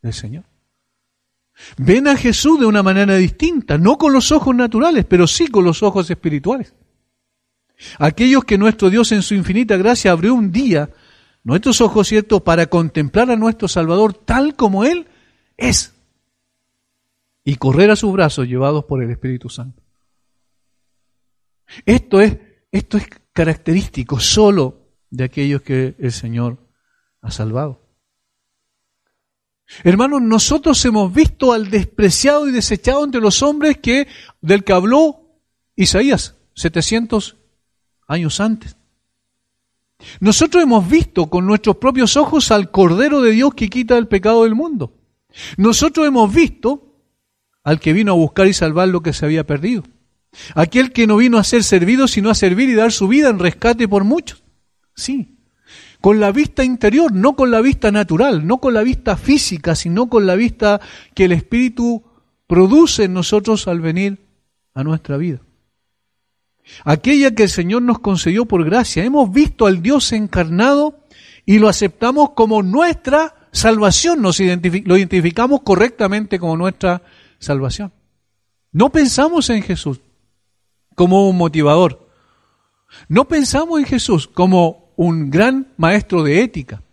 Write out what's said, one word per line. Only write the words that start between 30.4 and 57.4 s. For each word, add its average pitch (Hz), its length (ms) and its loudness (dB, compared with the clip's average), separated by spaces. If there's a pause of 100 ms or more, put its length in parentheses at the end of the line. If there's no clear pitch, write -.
hemos 214 300 0
visto 277 380 2
al 220 180 -4
despreciado 233 800 0
y 262 40 -4
desechado 247 520 -2
entre 254 160 -4
los 214 220 2
hombres 294 360 0
que, 269 300 -2 (320)
del 196 240 0
que 202 80 0
habló 254 680 0 (380)
Isaías 208 580 0 (200)
setecientos 214 840 -4 (720)
años 160 320 -4
antes. 220 360 -4 (1400)
Nosotros 311 460 2
hemos 220 260 2
visto 190 400 0
con 180 160 -2
nuestros 208 300 0
propios 254 400 0
ojos 294 340 0
al 202 220 0
Cordero 208 480 2
de 233 100 4
Dios 262 240 2
que 214 160 -6
quita 247 260 0
el 233 120 -2
pecado 214 340 2
del 220 140 2
mundo. 269 360 -6 (640)
Nosotros 285 480 0
hemos 233 300 2
visto 285 600 -2 (680)
al 156 160 -2
que 156 140 -2
vino 202 180 0
a 180 60 2
buscar 170 320 2
y 202 40 2
salvar 170 360 -2
lo 180 140 -2
que 160 100 -4
se - 120 -6
había 151 220 -2
perdido. 160 380 -4 (720)
Aquel 240 360 0
que 233 140 2
no 214 100 2
vino 233 220 4
a 202 60 2
ser 233 180 2
servido, 214 460 2
sino 214 220 -2
a 208 40 2
servir 202 340 0
y 247 60 0
dar 220 160 2
su 202 160 -2
vida 277 220 2
en 214 100 0
rescate 226 480 0
por 196 160 0
muchos. 262 400 -4 (540)
Sí, 262 400 -8 (640)
con 208 180 4
la 202 140 0
vista 277 320 -2
interior, 254 480 0
no 233 240 0
con 254 160 0